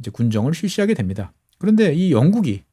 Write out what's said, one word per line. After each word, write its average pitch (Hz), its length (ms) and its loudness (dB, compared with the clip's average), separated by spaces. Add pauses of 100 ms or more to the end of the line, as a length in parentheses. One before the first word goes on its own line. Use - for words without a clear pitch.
이제 - 100 -12
군정을 117 440 -2
실시하게 208 400 -2
됩니다. 95 380 -6 (260)
그런데 214 360 2
이 180 160 0
영국이, 139 520 2 (100)